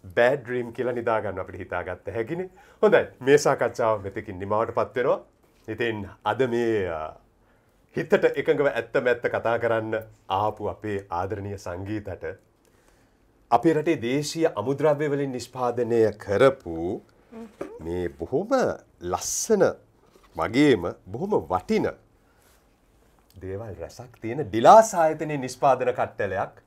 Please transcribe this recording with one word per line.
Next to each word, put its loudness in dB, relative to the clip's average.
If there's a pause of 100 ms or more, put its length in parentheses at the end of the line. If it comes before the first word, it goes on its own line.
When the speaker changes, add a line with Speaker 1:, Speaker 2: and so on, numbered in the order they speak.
Speaker 1:
බෑඩ් 2
ඩ්‍රීම් -6
කියලා -4
නිදා 0
ගන්න -6
අපිට -10
හිතාගත්ත -8
හැකිනේ. -6 (340)
හොඳයි, 6 (140)
මේ 6
සාකච්ඡාව 0
මෙතකින් -10
නිමාවට -2
පත් -2
වෙනවා. 0 (480)
ඉතින් -4 (160)
අද -2
මේ, 0
අ, -6 (960)
හිතට 0 (160)
එකඟව 0
ඇත්ත -4
මැත්ත 0
කතා -2
කරන්න -2 (300)
ආපු -2
අපේ -6 (100)
ආදරණීය -6
සංගීතට -10 (1300)
අපේ 4
රටේ 0
දේශීය -2
අමුද්‍රව්‍ය 0
වලින් -2
නිෂ්පාදනය -2 (160)
කරපු 2 (500)
Speaker 2:
හ්ම්. -18 (320)
Speaker 1:
මේ -6
බොහොම -4 (480)
ලස්සන 0 (720)
වගේම 4 (160)
බොහොම -6
වටින -2 (1500)
දේවල් -12
රැසක් -16
තියෙන -4
ඩිලාස් 8
ආයතනයේ 0
නිෂ්පාදන 0
කට්ටලයක් -4